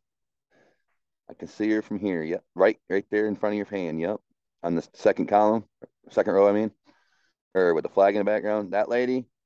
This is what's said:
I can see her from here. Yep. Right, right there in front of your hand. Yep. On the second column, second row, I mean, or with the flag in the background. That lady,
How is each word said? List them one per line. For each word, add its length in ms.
I 60
can 140
see 240
her 100
from 160
here. 240
Yep. 220
Right, 240
right 180
there 160
in 100
front 180
of 40
your 80
hand. 340
Yep. 180
On 140
the 180
second 320
column, 380
second 220
row, 140
I 40
mean, 180
or 180
with 100
the 60
flag 240
in 60
the 60
background. 480
That 160
lady, 360